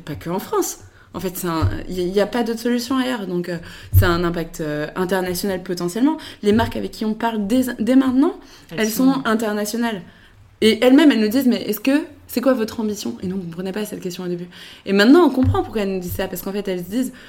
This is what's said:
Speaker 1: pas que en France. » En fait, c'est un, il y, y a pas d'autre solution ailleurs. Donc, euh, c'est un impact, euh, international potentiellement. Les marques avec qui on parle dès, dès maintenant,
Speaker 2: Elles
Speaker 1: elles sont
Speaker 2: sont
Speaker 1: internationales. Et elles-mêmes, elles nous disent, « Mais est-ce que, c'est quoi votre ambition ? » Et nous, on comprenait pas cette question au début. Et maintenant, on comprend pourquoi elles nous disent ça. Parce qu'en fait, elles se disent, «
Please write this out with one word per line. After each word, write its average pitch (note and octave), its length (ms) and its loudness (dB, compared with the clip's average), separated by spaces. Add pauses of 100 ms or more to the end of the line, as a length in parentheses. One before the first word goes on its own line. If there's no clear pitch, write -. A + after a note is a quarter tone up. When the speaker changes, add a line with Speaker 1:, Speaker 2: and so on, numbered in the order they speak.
Speaker 1:
pas D3+ 120 -10
que - 140 -10
en F#3 100 -4
France. » - 400 -4 (340)
En - 60 -10
fait, F3+ 160 -8
c'est F3+ 120 -6
un, D#3+ 220 0 (200)
il F#3 100 -8
y, F3+ 100 -2
y G3+ 120 2
a G3 60 2
pas A#3+ 160 -2
d'autre A3+ 160 -4
solution A#3+ 380 -2
ailleurs. B3 300 -4
Donc, F3 220 -4
euh, E3+ 80 -6 (400)
c'est F#3+ 80 6
un F3 180 2
impact, E3+ 380 -4
euh, D3+ 340 -6
international F#3 680 -2
potentiellement. F#3+ 560 -2 (240)
Les G#3 120 4
marques A3+ 240 0
avec G3 140 -6
qui - 120 -8
on A3 100 0
parle A3 340 -2
dès, B3+ 160 2 (160)
dès A#3 180 4
maintenant, C4+ 420 2 (320)
Speaker 2:
Elles F3+ 100 -6
Speaker 1:
elles A3 80 2
sont C4 260 4
Speaker 2:
sont C4+ 100 -4
Speaker 1:
internationales. G#3+ 760 -2 (600)
Et A3 220 4
elles-mêmes, C4+ 280 8
elles A3+ 100 4
nous G#3+ 60 2
disent, « B3 200 2
Mais G#3 140 2
est-ce G3+ 180 -4
que, D4 240 2 (240)
c'est - 140 -4
quoi C4 120 4
votre A3 260 -4
ambition ? » A3+ 440 -4
Et F#3+ 40 -4
nous, F#3 80 -4
on G3 40 -6
comprenait F3+ 340 -8
pas G3 120 -4
cette F#3 160 -10
question F3+ 220 -8
au F3+ 40 -6
début. F3 200 -6 (380)
Et G3 80 -2
maintenant, C4 320 8
on C#4 40 6
comprend C4 340 2
pourquoi G#3+ 180 -4
elles G3 120 -2
nous F#3 60 -2
disent F3+ 140 -8
ça. G3 140 -4
Parce F#3 140 -8
qu'en G3 100 -8
fait, G3+ 160 -6
elles F3+ 160 -2
se F3 60 -14
disent, « B3+ 240 -4 (160)